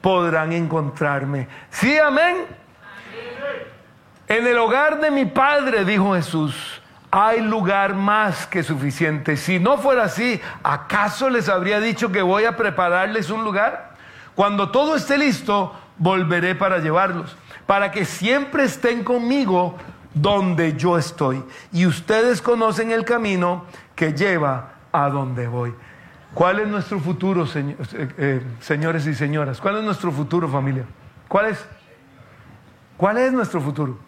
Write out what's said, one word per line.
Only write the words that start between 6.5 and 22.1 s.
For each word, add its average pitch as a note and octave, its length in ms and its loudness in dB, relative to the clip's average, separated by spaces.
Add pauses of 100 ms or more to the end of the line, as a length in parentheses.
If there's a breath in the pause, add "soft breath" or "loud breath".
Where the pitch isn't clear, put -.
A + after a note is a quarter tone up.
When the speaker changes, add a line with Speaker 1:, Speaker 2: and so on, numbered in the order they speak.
Speaker 1:
"hay A3 300 2
lugar G3 540 0
más G3+ 520 0
que E3+ 160 -4
suficiente. D3+ 720 -2
Si F3+ 240 -2
no B3+ 180 4
fuera C4+ 260 2
así, A3 360 -2 (240 loud breath)
¿acaso G#3 680 0
les A3+ 200 0
habría G3 320 2
dicho A3 320 -2
que G3+ 80 2
voy G3 240 4
a A3+ 100 0
prepararles F#3 760 0
un A3 140 -4
lugar? G#3+ 460 -2 (460 loud breath)
Cuando G3+ 360 2
todo D4+ 240 4
esté C#4 220 0
listo, G#3 580 0 (220 loud breath)
volveré F3+ 580 2
para F#3 220 2
llevarlos, E3+ 580 0 (320 loud breath)
para G3 240 2
que F#3+ 140 -2
siempre C#4 580 0
estén A#3 400 0
conmigo A#3 720 2 (380 loud breath)
donde E3+ 640 2
yo E3+ 200 4
estoy. C3+ 460 -2 (300 loud breath)
Y F3+ 140 4
ustedes G#3+ 540 2